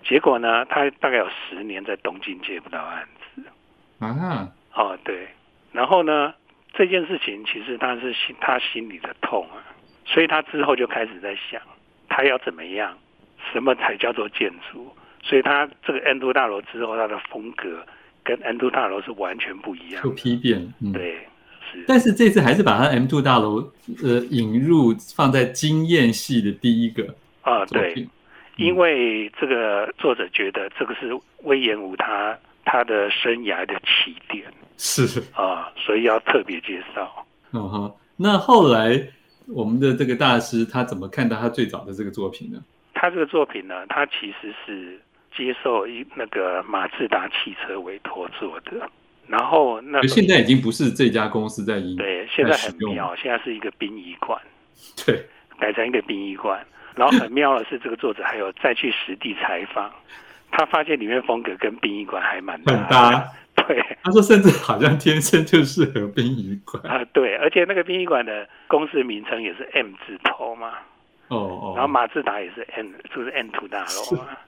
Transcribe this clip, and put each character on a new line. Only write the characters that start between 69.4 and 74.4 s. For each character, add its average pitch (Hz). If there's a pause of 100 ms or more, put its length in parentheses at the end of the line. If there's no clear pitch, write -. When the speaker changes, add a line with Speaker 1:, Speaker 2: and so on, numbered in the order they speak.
Speaker 1:
也 98
是 131
M 110 (120)
字 98
头 117
嘛。 117 (560)
Speaker 2:
哦， 123
哦。 95
Speaker 1:
然 113
后 139
马 127
自 147
达 104
也 90
是 113
M， 110 (280)
就 127
是 123
N 127
two -
大 98
楼 107
嘛。 127 (200)